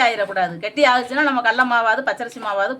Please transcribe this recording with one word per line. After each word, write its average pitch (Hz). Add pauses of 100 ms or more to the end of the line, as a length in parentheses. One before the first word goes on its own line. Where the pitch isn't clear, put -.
ஆயிடக்கூடாது. 202 (100)
கெட்டி 302
ஆகுச்சுன்னா 247
நம்ம 254
கடல 240
மாவாவது 233
பச்சரிசி 233
மாவாவது 202